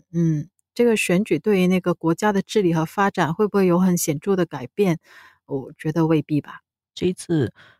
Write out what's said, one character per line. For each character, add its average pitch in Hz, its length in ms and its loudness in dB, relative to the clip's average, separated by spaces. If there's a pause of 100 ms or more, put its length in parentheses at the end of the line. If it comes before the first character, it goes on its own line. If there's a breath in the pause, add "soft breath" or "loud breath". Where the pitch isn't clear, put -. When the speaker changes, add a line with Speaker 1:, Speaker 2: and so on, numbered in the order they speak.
(120)
Speaker 1:
嗯， 160 380 -2 (240)
这 240 100 0
个 226 100 4
选 190 300 0
举 160 140 -2
对 196 220 0
于 180 60 2
那 180 140 2
个 175 140 -2
国 165 200 0
家 214 160 0
的 196 120 0
治 - 180 -2
理 170 140 2
和 160 100 0
发 196 260 -2
展 160 220 -2
会 208 160 0
不 196 80 -4
会 196 100 2
有 175 140 2
很 185 160 2
显 151 240 -2
著 196 160 -2
的 175 100 0
改 131 280 -12
变？ 190 260 0 (460 loud breath)
我 135 320 -8
觉 160 120 -6
得 160 160 2
未 160 140 4
必 147 220 -2
吧。 - 180 -18 (340)
Speaker 2:
这 - 120 -4
一 185 80 0
次 147 400 -2 (260 soft breath)